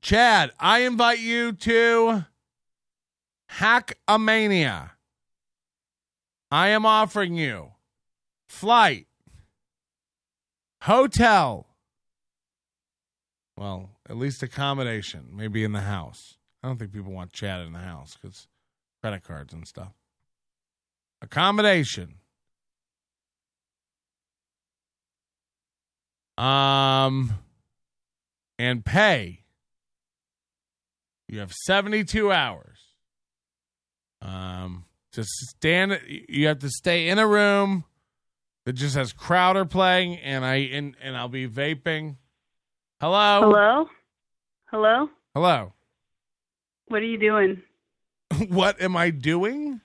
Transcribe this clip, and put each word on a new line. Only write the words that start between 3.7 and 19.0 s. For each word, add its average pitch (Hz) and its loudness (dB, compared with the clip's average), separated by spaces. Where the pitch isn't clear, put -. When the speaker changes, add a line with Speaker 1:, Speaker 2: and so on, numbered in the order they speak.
Speaker 1:
I 165 2
am 214 0
offering 214 0
you 113 -6
flight, 196 2
hotel, 208 4
well, 95 -12
at 110 -12
least 131 -6
accommodation, 123 -6
maybe 107 -4
in 107 -4
the 101 -6
house. 95 -10
I 127 -10
don't 127 -8
think 104 -12
people 98 -14
want 90 -14
Chad 95 -10
in 82 -16
the 82 -16
house 82 -16
'cause - -20